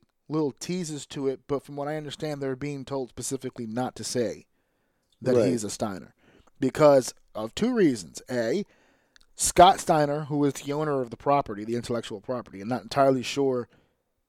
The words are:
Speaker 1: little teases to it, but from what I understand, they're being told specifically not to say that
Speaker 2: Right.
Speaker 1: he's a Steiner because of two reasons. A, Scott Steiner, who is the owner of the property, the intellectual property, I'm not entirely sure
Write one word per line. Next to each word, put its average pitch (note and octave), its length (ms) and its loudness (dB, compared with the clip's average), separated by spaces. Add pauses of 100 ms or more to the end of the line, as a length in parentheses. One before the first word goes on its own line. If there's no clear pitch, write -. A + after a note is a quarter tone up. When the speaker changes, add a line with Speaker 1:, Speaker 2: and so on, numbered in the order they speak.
(280)
Speaker 1:
little D3 240 -2
teases D#3 540 -6
to C#3 220 -4
it, C3 180 -2
but C#3 180 -2
from C#3+ 120 -16
what C#3+ 120 -6
I D#3 80 -4
understand, D3+ 440 -8
they're C3+ 160 -4
being C#3 280 -8
told C3+ 260 -6
specifically B2+ 560 -8
not A#2 300 -4
to A2 80 -10
say G2+ 420 -4 (760)
that B2+ 140 2
Speaker 2:
Right. G#2+ 120 6
Speaker 1:
he's A2 160 0
a G2+ 60 -6
Steiner G2 440 -8 (440)
because C3+ 560 4 (200)
of A2 200 -8
two A#3+ 200 -2
reasons. A#2 560 0
A, B2+ 340 -2 (720)
Scott F#3 460 8
Steiner, D3+ 440 2
who C#3+ 200 0
is C#3 100 2
the - 180 -8
owner D3 300 -2
of A#2 80 -8
the A2 60 -12
property, C3+ 480 0
the A2+ 120 -4
intellectual A#2 440 -6
property, A2 400 -10
I'm G2+ 80 -8
not B2 140 -4
entirely C3+ 400 2
sure C3 460 -2 (600)